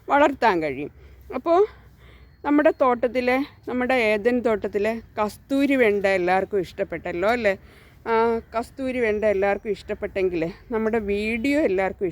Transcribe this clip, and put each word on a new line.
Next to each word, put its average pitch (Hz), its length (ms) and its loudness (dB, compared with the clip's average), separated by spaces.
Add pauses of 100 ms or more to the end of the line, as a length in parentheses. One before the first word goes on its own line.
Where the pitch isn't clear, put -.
(120)
വളർത്താൻ 262 520 2
കഴിയും. 143 280 -6 (460)
അപ്പോൾ 339 220 2 (880)
നമ്മുടെ 294 260 4 (100)
തോട്ടത്തിലെ, 247 540 2 (320)
നമ്മുടെ 247 280 0 (120)
ഏദൻ 214 280 2 (100)
തോട്ടത്തിലെ 208 480 -2 (240)
കസ്തൂരി 269 640 0
വെണ്ട 202 220 2 (140)
എല്ലാവർക്കും 185 480 0
ഇഷ്ടപ്പെട്ടല്ലോ 175 720 -4
അല്ലേ? 208 180 0 (560)
ആ, - 20 2 (400)
കസ്തൂരി 247 500 -6
വെണ്ട 214 200 0 (100)
എല്ലാവർക്കും 202 420 0
ഇഷ്ടപ്പെട്ടെങ്കിൽ, 190 680 -4 (300)
നമ്മുടെ 220 280 0 (120)
വീഡിയോ 226 560 0
എല്ലാവർക്കും 190 440 -2